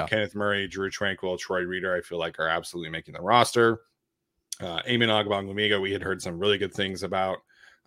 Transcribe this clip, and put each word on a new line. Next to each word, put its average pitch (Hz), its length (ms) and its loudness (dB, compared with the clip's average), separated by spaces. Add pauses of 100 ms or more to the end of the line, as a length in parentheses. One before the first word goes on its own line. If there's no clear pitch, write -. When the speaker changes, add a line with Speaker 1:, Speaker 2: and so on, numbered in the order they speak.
Speaker 1:
Yeah. 78 40 -2
Speaker 2:
Kenneth 107 300 0
Murray, 101 320 0
Drew 98 200 -4
Tranquill, 95 480 -2
Troy 92 260 -2
Reeder, 92 340 -2
I 87 40 -2
feel 87 180 -8
like 82 200 -4
are 80 80 0
absolutely 82 440 -4
making 80 240 -10
the 80 60 -12
roster. 117 600 6 (800)
Uh, 85 220 -6
Eamon 120 260 2
Ogbongbemiga, 101 760 2
we 98 100 -2
had 92 100 -2
heard 92 200 -4
some 85 160 -6
really 101 200 2
good 95 140 -4
things 95 300 -2
about, 92 360 0 (480)